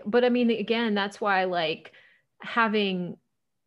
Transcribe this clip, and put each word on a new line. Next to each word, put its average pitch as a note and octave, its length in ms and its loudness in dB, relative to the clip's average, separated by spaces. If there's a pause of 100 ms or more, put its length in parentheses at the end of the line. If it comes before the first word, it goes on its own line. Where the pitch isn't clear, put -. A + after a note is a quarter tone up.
but A#3+ 180 2
I B3 60 4
mean, A#3+ 220 4
again, A3 440 -2
that's G3+ 240 -2
why, F#3+ 240 2
like, F3 480 -2 (480)
having G3+ 760 -2 (500)